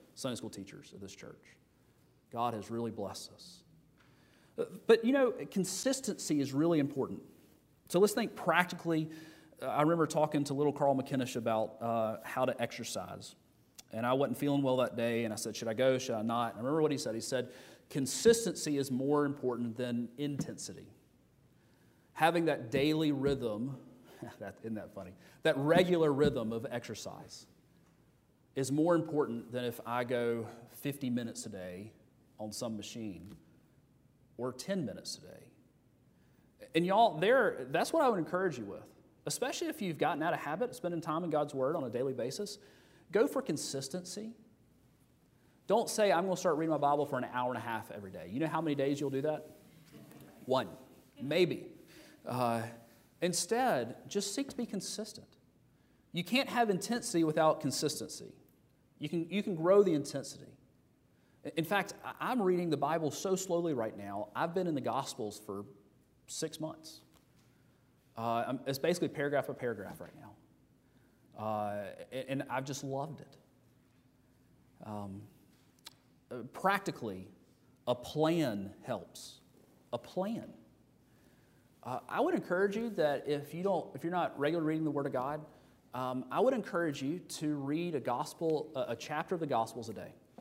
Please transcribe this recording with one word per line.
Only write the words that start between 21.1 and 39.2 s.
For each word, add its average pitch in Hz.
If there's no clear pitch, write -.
Having 170
that 123
daily 151
rhythm, 131
<laughs> -
that, 101
isn't 110
that 101
funny? 90
That 156
regular 165
rhythm 131
of 113
exercise -
is 135
more 156
important 135
than 123
if 117
I 120
go 120
fifty 135
minutes 117
a 110
day 95
on 107
some 113
machine 101
or 123
ten 180
minutes 87
a -
day. -
And 170
y'all, 190
there, 190
that's 165
what 320
I 277
would 214
encourage 175
you 113
with, 98